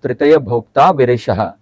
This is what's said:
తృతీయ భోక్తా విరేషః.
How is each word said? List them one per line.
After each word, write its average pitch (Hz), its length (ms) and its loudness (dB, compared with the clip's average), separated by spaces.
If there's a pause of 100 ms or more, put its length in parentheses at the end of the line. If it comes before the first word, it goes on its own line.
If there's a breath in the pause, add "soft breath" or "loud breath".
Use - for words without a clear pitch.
తృతీయ 147 300 0 (140)
భోక్తా 120 360 0 (140)
విరేషః. 120 420 0 (220)